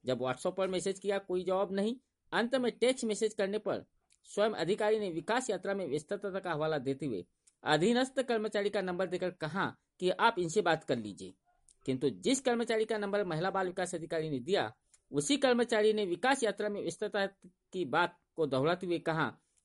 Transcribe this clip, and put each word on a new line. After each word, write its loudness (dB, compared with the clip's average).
जब -2
WhatsApp -2
पर 0
मैसेज -2
किया, -2
कोई -4
जवाब 0
नहीं। 0
अंत 2
में 0
टेक्स्ट 2
मैसेज -2
करने 0
पर -4
स्वयं 0
अधिकारी 0
ने -2
विकास -2
यात्रा -2
में -4
व्यस्तता -4
का -4
हवाला 0
देते -2
हुए -4
अधीनस्थ 2
कर्मचारी 0
का 0
नंबर -2
देकर -2
कहा -4
कि 2
आप 4
इनसे 0
बात 2
कर -2
लीजिए, -10
किंतु 0
जिस 0
कर्मचारी 0
का -2
नंबर -2
महिला -2
बाल 0
विकास -4
अधिकारी -4
ने -2
दिया, 0
उसी 2
कर्मचारी 4
ने 0
विकास 0
यात्रा 0
में -4
व्यस्तता -2
की -8
बात 0
को 2
दोहराते 2
हुए 0
कहा 0